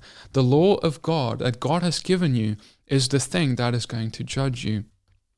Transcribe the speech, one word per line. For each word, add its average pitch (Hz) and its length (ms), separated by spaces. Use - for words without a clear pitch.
The 135 100
law 151 340
of - 260
God 135 360
that 117 220
God 160 220
has 175 180
given 180 340
you 107 220
is 135 220
the 139 120
thing 143 360
that 120 180
is 120 120
going 113 260
to - 120
judge 131 400
you. 107 200